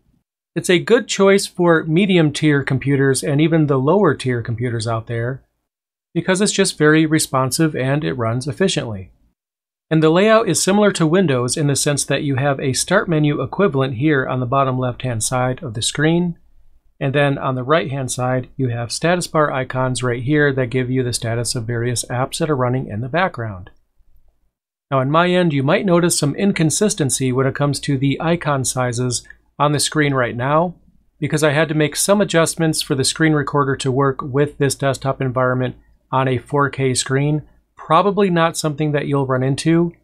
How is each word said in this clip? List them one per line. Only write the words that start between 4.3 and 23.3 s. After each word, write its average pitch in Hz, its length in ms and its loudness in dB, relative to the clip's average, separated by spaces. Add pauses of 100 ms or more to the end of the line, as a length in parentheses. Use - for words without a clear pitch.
computers 117 440 -6
out 113 200 -4
there, 120 380 -6 (680)
because 180 280 -2
it's 208 120 2
just 190 240 0
very 156 300 4
responsive 151 680 0
and 135 300 -2
it - 100 -2
runs 120 320 -2
efficiently. 131 640 -4 (800)
And 160 120 4
the 156 80 6
layout 214 380 4
is 151 140 0
similar 202 300 4
to 165 140 0
Windows 139 500 2
in 151 120 0
the 139 80 2
sense 143 280 0
that 143 200 -2
you 139 100 0
have 139 260 0
a 147 120 -2
start 190 360 0
menu 151 320 2
equivalent 135 540 0
here 135 320 2
on 131 140 -4
the 127 60 -2
bottom 135 320 0
left-hand 123 440 -4
side 127 400 -2
of 120 120 -10
the 113 80 -6
screen, 170 540 0 (600)
and 139 160 -2
then 139 240 2
on 135 160 -4
the 127 80 -6
right-hand 139 480 -2
side 127 460 -4
you 131 120 -2
have 117 240 -6
status 175 360 -2
bar 147 240 0
icons 131 500 -4
right 123 200 -2
here 147 300 2
that 127 140 0
give 123 240 -2
you 131 120 0
the 120 100 -2
status 117 420 -4
of 117 120 -6
various 120 400 -4
apps 127 320 -4
that 156 120 -2
are 147 60 0
running 123 320 -2
in 104 120 -6
the 123 80 -8
background. 117 640 -6 (1200)